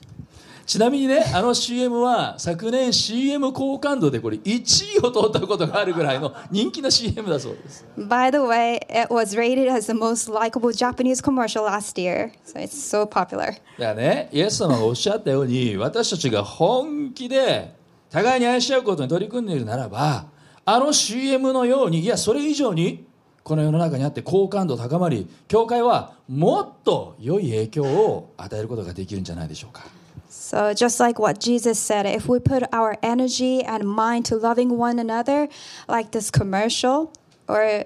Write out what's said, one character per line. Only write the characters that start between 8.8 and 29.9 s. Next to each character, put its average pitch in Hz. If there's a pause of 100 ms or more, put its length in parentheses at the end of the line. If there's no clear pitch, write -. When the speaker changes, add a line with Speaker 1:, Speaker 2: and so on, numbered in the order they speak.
Speaker 2:
it 233
was 226
rated 254
as 226
the 226
most 226
likable 226
Japanese 247
commercial 226
last 202
year. 180 (120)
So -
it's 196
so 208
popular. 196
Speaker 1:
だ 208
か - (180)
ら 110
ね、 156
イ 147
エ 202
ス -
様 151
が 110
お 113
っ -
し -
ゃ 220
っ 214
た 139
よ 135
う 131
に、 123
私 220
た 196
ち 139
が 101
本 254
気 254
で 220 (380)
互 226
い -
に 240
愛 247
し 254
合 262
う 254
こ 202
と 147
に 127
取 175
り 208
組 240
ん -
で 190
い 143
る 117
な 110
ら 127
ば、 113 (400)
あ 220
の 285
シ -
ー 269
エ 262
ム 262
の 254
よ 262
う 196
に、 165
い 160
や、 226
そ 214
れ 285
以 294
上 262
に 165 (380)
こ 156
の 156
世 151
の 156
中 160
に 135
あ 143
っ 147
て 117
好 190
感 196
度 131
高 123
ま 180
り、 113 (200)
教 226
会 240
は 208 (140)
も 180
っ - (140)
と 127
良 156
い 170
影 110
響 143
を 139
与 101
え 107
る 113
こ 120
と 107
が 85
で 92
き 95
る 98
ん -
じ 85
ゃ 82
な 82
い -
で 78
し -
ょ 110
う -
か。 - (480)